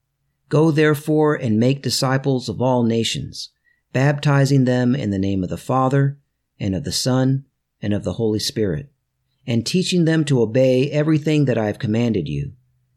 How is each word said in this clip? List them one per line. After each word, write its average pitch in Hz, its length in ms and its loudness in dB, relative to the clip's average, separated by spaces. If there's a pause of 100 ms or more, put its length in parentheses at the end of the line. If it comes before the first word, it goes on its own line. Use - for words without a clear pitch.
(480)
Go 156 240 2
therefore 151 640 2
and 110 240 0
make 135 220 2
disciples 131 640 -2
of 98 140 -8
all 123 220 2
nations, 113 640 -4 (420)
baptizing 139 720 2
them 123 320 2
in 107 140 -4
the 98 100 0
name 98 240 0
of 87 60 -4
the 85 80 -6
Father, 139 600 0 (420)
and 98 160 -2
of 73 100 -6
the - 80 -6
Son, 131 500 0 (380)
and 104 120 -2
of 98 100 -4
the 92 100 -4
Holy 110 260 -2
Spirit, 95 520 -4 (560)
and 117 180 -2
teaching 180 400 0
them 160 200 2
to 139 160 2
obey 127 500 2
everything 151 540 0
that 123 120 0
I 110 80 -2
have 104 140 -4
commanded 107 480 0
you. 71 260 -6 (440)